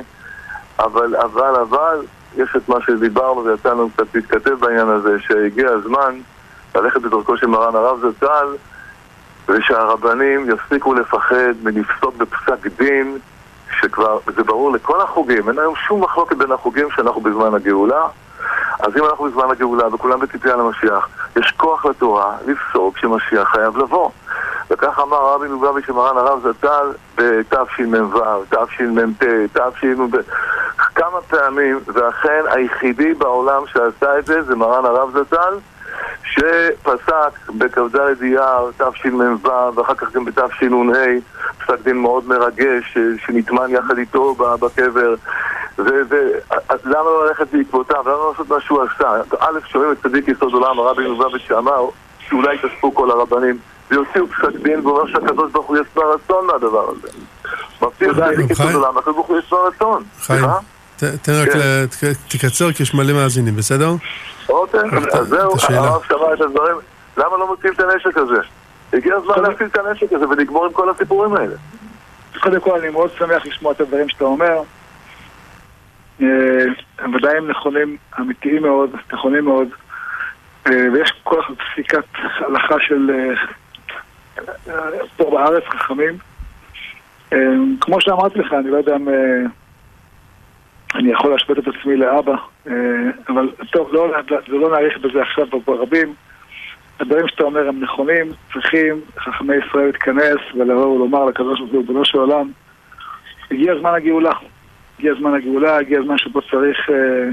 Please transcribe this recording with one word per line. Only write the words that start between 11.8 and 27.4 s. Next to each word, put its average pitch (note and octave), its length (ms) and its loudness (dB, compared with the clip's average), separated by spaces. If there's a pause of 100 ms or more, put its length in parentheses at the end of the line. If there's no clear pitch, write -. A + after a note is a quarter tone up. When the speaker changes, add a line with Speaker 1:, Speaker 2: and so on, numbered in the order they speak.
Speaker 1:
בפסק A#2+ 500 -4 (120)
דין, C3+ 400 0 (640)
שכבר, G#2+ 380 0 (180)
זה A2 80 0
ברור A#2 280 2
לכל C#3+ 280 0
החוגים, B2 480 0
אין A#2+ 100 -2
היום D#3 180 0
שום G3+ 280 0
מחלוקת E3+ 320 0
בין C3+ 160 0
החוגים C3 440 -2
שאנחנו A#2 240 0
בזמן A2 340 2
הגאולה. G2+ 520 2 (720)
אז G#2+ 160 -2
אם D3+ 80 4
אנחנו D3+ 200 0
בזמן C3 260 0
הגאולה A#2+ 440 0
וכולם B2+ 260 0
בציפייה C3 360 -2
למשיח, A2 520 0 (280)
יש - 200 2
כוח D#3 300 2
לתורה G#2 500 2 (100)
לפסוק G#2+ 520 -2
שמשיח A2 500 0
חייב A2 280 2
לבוא. C#3 340 0 (600)
וכך - 280 0
אמר C#3+ 180 2
הרבי C#3 320 2
מלובביץ' C#3 380 0
שמרן C3 300 2
הרב C3 320 2
זצ"ל C#3+ 440 0 (240)
בתשמ"ו, A2+ 1040 0 (300)